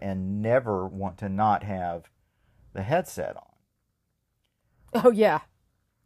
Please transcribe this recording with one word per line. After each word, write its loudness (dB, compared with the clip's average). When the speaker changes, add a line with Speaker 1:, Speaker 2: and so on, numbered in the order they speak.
Speaker 1:
and -4
never 0
want -8
to -6
not 2
have -6
the -8
headset -4
on? -12
Speaker 2:
Oh, 10
yeah. 4